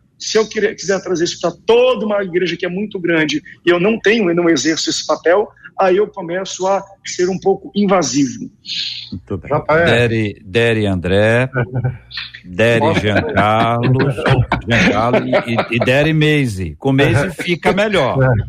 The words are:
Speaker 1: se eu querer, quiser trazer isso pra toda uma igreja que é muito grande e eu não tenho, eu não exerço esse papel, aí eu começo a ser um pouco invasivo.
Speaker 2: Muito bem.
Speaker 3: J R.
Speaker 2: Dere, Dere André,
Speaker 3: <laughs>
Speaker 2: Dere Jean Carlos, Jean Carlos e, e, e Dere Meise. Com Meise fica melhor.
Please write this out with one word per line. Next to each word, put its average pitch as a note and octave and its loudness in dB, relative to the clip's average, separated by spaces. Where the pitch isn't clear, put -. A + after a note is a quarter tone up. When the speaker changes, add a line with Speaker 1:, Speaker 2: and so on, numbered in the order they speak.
Speaker 1:
se - -2
eu A3 2
querer, G#3 -2
quiser F3+ -2
trazer F3 -2
isso E3+ -4
pra E3+ -2
toda A#3+ 4
uma G#3 -2
igreja F3 -2
que - -6
é F3 -2
muito G3+ -8
grande D#3 0
e - 2
eu F3 4
não G#3 2
tenho, G3+ 2
eu E3+ 0
não E3+ 2
exerço D#3+ 0
esse - -6
papel, E3+ 0
aí F#3 2
eu G#3 2
começo F#3 -6
a F#3+ 0
ser F3+ -2
um F#3 -4
pouco F#3 -2
invasivo. D3+ 0
Speaker 2:
Muito G2 -10
bem. - -10
Speaker 3:
J D3 0
R. E3 2
Speaker 2:
Dere, A2+ 0
Dere A2 0
André, G2+ 2
Speaker 3:
<laughs> - -16
Speaker 2:
Dere A2+ 2
Jean G#2 0
Carlos, A#2 2
Jean - 2
Carlos A#2+ 0
e, A#2+ -4
e, A#2 -2
e - 0
Dere C#3+ 2
Meise. C3 0
Com C3+ -2
Meise C#3+ 2
fica F3 -2
melhor. F3+ 0